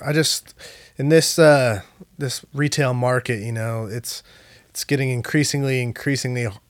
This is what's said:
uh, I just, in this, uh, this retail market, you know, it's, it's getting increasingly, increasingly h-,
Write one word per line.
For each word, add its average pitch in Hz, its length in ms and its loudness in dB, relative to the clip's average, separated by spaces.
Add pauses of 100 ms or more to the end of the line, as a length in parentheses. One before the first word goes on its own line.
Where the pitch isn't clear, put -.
uh, - 60 -14
I 147 60 0
just, - 400 0 (440)
in 139 120 0
this, - 280 4
uh, 131 440 6 (360)
this 131 260 -8 (100)
retail 139 400 0
market, 123 480 0
you 117 100 -6
know, 113 340 -4
it's, 113 380 -10 (460)
it's - 140 -10
getting 135 260 0
increasingly, 135 720 0
increasingly 123 640 -4
h-, 101 80 -6 (160)